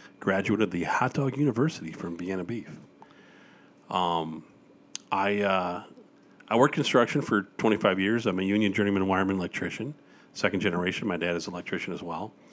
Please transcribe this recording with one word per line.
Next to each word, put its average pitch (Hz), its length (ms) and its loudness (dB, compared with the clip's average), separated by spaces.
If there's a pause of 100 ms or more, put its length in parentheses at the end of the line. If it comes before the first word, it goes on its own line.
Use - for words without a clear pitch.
(200)
graduate 98 420 2
of 104 100 2
the 87 140 -2
Hot - 280 0
Dog 135 240 -2
University 135 540 0
from 85 260 -8
Vienna 92 260 -4
Beef. 95 260 -8 (1200)
Um, 82 520 -2 (680)
I, 101 300 0
uh, 92 420 0 (640)
I 110 80 0
worked 143 180 6
construction 139 480 2
for 107 220 2 (140)
twenty-five 101 420 4
years. 110 260 2
I'm 92 140 0
a 95 40 0
union 101 300 2
journeyman 101 300 2
wireman 95 280 2
electrician, 98 600 -4 (400)
second 98 280 -2
generation. 90 460 0
My 90 100 0
dad 87 180 0
is 82 120 -6
an 85 60 -8
electrician 90 400 -6
as 78 80 -10
well. 87 320 -8 (200)